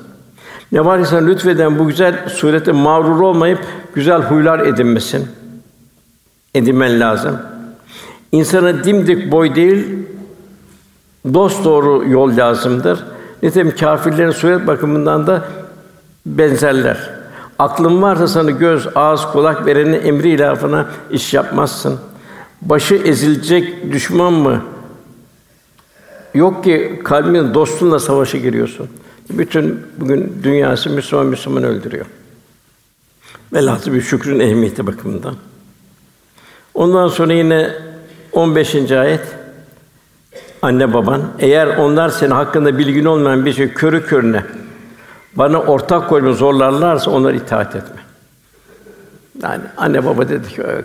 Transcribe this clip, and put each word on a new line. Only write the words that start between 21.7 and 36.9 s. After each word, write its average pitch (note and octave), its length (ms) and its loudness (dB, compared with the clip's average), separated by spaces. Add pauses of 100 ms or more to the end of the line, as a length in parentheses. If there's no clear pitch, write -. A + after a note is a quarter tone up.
Başı D3+ 320 0
ezilecek D3+ 960 0
düşman E3+ 400 0
mı? C#3 300 2 (1700)
Yok F3+ 300 2
ki D#3+ 400 0
kalbin D3+ 500 0
dostunla D#3 440 2
savaşa C3+ 400 -2
giriyorsun. A#2+ 500 -4 (420)
Bütün D#3 500 -2 (160)
bugün C3 460 -4
dünyası C#3 480 0
Müslüman C#3+ 360 -2
Müslüman C3 380 -4
öldürüyor. A2 420 -6 (1500)
Velhasıl C3+ 400 0
bir B2+ 100 0
şükrün C#3 380 -2
ehemmiyeti A2 460 0
bakımından. - 480 -8 (1400)
Ondan F3+ 340 4